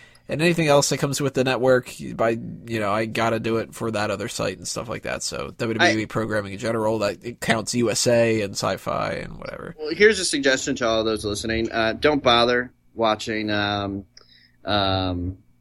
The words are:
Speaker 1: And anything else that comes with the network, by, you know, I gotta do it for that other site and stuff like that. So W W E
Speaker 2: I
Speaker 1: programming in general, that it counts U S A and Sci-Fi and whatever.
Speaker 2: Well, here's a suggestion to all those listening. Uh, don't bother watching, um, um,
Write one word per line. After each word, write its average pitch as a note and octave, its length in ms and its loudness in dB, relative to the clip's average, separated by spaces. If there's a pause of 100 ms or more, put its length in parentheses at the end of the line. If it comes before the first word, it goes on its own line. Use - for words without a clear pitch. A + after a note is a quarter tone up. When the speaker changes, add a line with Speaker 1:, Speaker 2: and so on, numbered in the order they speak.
(260)
Speaker 1:
And C3+ 140 -4
anything E3 280 2
else C#3+ 200 6
that C#3+ 100 0
comes C#3 220 -2
with C#3 140 -2
the C3 100 2
network, B2+ 480 4 (240)
by, A#2 140 2
you A2+ 500 -6
know, G#2 100 0
I A2 140 0
gotta A2+ 340 0
do A2+ 200 0
it - 160 -6
for A2+ 160 -4
that G#2+ 200 -2
other G2+ 180 -4
site G#2 280 -4
and - 100 -12
stuff - 220 -6
like A2+ 140 -8
that. - 200 -6
So - 360 -6
W A2+ 200 -2
W D#3 200 4
E A2 40 0
Speaker 2:
I G#2 40 -6
Speaker 1:
programming G#2+ 480 -2
in G2 40 -8
general, A2 420 0
that G2 220 -2
it A#2 180 -12
counts A2+ 340 -2
U A#2+ 160 2
S - 160 0
A A#2 340 4
and G2 140 -4
Sci-Fi G#2 580 -4 (100)
and - 140 -12
whatever. - 420 -12
Speaker 2:
Well, D3+ 160 -6
here's G#3 240 6
a F#3 60 -4
suggestion C3+ 520 2
to A#2+ 120 0
all A2 160 2
those A2 220 -2
listening. A2+ 440 -2
Uh, A2+ 220 0
don't C#3 300 2
bother B2 500 4 (220)
watching, G#2+ 560 0
um, G2+ 560 -2 (580)
um, F#2+ 720 0 (240)